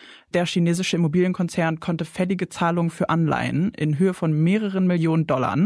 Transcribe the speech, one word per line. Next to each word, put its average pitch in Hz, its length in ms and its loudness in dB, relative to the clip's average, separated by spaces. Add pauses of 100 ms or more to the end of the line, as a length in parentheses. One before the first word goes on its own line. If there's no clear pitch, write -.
(340)
Der 175 120 2
chinesische 170 500 0
Immobilienkonzern 170 840 0
konnte 165 260 -4
fällige 190 440 -4
Zahlungen 170 400 0
für - 200 -4
Anleihen 143 680 0
in 151 240 -2
Höhe 185 140 2
von 160 180 -2
mehreren 190 560 2
Millionen 160 400 2
Dollar 131 380 0